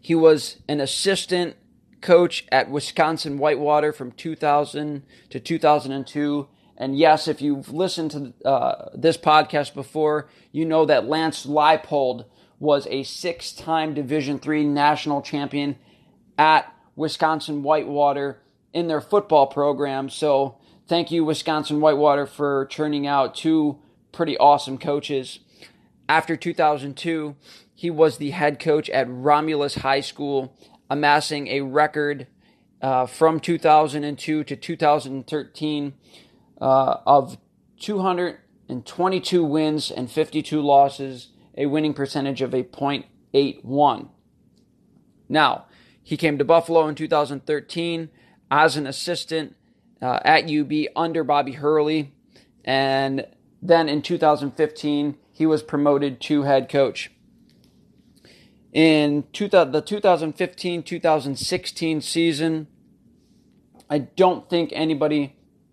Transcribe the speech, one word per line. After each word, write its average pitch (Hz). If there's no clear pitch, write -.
He 165
was 160
an 147
assistant 175
coach 175
at 127
Wisconsin 147
Whitewater 151
from 127
two 160
thousand 147
to 135
two 160
thousand 147
and 135
two. 147
And 135
yes, 156
if 151
you've 143
listened 165
to, 143
uh, 127
this 156
podcast 151
before, 151
you 160
know 160
that 131
Lance 156
Leipold 147
was 143
a 135
six-time 160
Division 139
three 151
national 147
champion 143
at 156
Wisconsin 156
Whitewater 143
in 170
their 156
football 180
program. 139
So 139
thank 170
you, 165
Wisconsin 151
Whitewater, 147
for 139
churning 147
out 139
two 156
pretty 165
awesome 139
coaches. 139
After 160
two 170
thousand 147
two, 156
he 175
was 156
the 143
head 147
coach 151
at 131
Romulus 143
High 139
School, 139
amassing 147
a 135
record, 147
uh, 127
from 160
two 170
thousand 151
and 147
two 156
to 143
two -
thousand 135
thirteen, 147
uh, 131
of 139
two 208
hundred 180
and 123
twenty-two 180
wins 151
and 123
fifty-two 151
losses, 139
a 143
winning 151
percentage 139
of 123
a 127
point 139
eight 139
one. 131
Now, 147
he 151
came 151
to 139
Buffalo 165
in 151
two 156
thousand 147
thirteen 165
as 143
an 147
assistant, 160
uh, 127
at 156
U 147
B 151
under 165
Bobby 139
Hurley, 151
and 135
then 165
in 147
two 175
thousand 147
fifteen, 147
he -
was 156
promoted 143
to 147
head 135
coach. 135
In 151
two 208
thou-, 185
the 139
two 202
thousand 160
fifteen, 175
two -
thousand 143
sixteen 165
season, 160
I 147
don't 160
think 170
anybody, 151